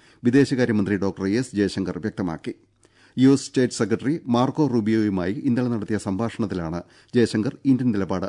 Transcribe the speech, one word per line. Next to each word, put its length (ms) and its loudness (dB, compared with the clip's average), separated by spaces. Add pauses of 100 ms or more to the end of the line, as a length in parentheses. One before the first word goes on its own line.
(240)
വിദേശകാര്യമന്ത്രി 760 2
ഡോക്ടർ 300 -2
എസ് 280 -2
ജയശങ്കർ 440 -2
വ്യക്തമാക്കി. 540 -6 (640)
യു 120 6
എസ് 160 4
സ്റ്റേറ്റ് 280 0
സെക്രട്ടറി 540 -2
മാർക്കോ 400 0
റൂബിയോയുമായി 680 0
ഇന്നലെ 340 -2
നടത്തിയ 300 -4
സംഭാഷണത്തിലാണ് 840 -4 (320)
ജയശങ്കർ 520 2
ഇന്ത്യൻ 260 2
നിലപാട് 380 -2